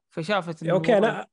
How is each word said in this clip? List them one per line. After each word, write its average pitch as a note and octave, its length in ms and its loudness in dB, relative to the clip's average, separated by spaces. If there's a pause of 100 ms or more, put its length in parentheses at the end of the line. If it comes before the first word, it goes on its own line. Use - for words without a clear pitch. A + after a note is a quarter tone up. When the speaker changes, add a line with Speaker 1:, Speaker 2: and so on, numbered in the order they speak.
Speaker 1:
فشافت E3+ 540 -4
إنه E3 100 -2
Speaker 2:
أوكي، F#3+ 200 2
Speaker 1:
هو G3+ 40 6
Speaker 2:
أنا، G3+ 360 0